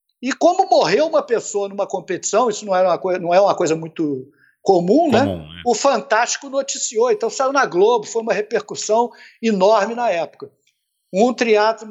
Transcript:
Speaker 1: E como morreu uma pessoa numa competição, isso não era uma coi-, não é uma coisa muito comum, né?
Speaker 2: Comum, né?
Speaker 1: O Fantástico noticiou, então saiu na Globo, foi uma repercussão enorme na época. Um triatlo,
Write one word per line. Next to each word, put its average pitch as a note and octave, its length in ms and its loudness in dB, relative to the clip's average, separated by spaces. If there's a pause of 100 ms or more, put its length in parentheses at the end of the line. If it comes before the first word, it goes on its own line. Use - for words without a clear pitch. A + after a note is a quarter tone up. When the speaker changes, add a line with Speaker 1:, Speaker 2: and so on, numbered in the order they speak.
(200)
Speaker 1:
E B3 120 -6
como F4+ 360 2
morreu B3 380 2
uma D#4+ 160 0
pessoa G3+ 460 -4
numa G3 180 -6
competição, F#3+ 640 -4
isso G#3 180 -8
não G3 80 -2
era F#3 140 2
uma E3 100 0
coi-, F3+ 220 -2
não E3+ 120 -2
é F3+ 80 6
uma F#3+ 140 4
coisa D#3+ 220 0
muito D#3 500 -6 (360)
comum, G3 500 4
né? G#3+ 80 4
Speaker 2:
Comum, F#2+ 180 -2
né? - 260 -18
Speaker 1:
O A#3 120 2
Fantástico A#3 720 0
noticiou, B3+ 640 -2
então A3 180 -2
saiu C4 220 -2
na C4+ 140 2
Globo, G3+ 380 2
foi A3+ 180 -6
uma A3+ 100 -2
repercussão G#3+ 800 -2 (300)
enorme G#3+ 540 2
na A#3 160 -2
época. E3 400 -6 (640)
Um A#3 180 2
triatlo, A3+ 580 0